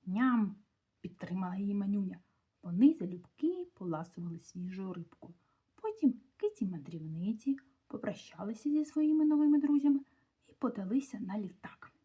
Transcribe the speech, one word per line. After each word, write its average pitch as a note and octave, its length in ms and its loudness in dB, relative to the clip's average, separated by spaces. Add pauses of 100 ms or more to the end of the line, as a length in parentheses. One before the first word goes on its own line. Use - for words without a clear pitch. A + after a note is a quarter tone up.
"Ням", A3 500 2 (440)
підтримала F3+ 560 -6
її G3+ 180 -2
Манюня. G3 440 -2 (440)
Вони G#3+ 320 6
залюбки D4+ 800 -6
поласували E3+ 640 -8
свіжою F#3 540 -10
рибкою. E3+ 420 -14 (400)
Потім G#4+ 460 0 (160)
киці-мандрівниці F3+ 1200 -4 (300)
попрощалися - 840 -6
зі D4+ 140 2
своїми D4+ 400 2
новими D4+ 360 6
друзями C#4+ 400 4 (460)
і - 60 -20
подалися G#3+ 680 -4
на F#3+ 180 -6
літак. - 540 -12 (120)